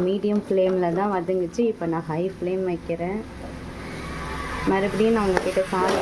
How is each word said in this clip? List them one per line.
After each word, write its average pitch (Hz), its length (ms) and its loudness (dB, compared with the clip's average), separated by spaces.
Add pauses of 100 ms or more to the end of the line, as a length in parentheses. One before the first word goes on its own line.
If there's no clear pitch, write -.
மீடியம் 202 400 2
ஃப்ளேமில் 185 520 2
தான் 202 160 2
வதங்குச்சு. 180 560 0
இப்போ 220 220 -6
நான் 165 180 -2
ஹை 160 100 0 (140)
ஃப்ளேம் 185 360 -2
வைக்கிறேன். 170 460 -4 (1500)
மறுபடியும் 202 460 4
நான் 202 120 2
உங்ககிட்ட 185 340 2 (100)
சாரி 190 280 4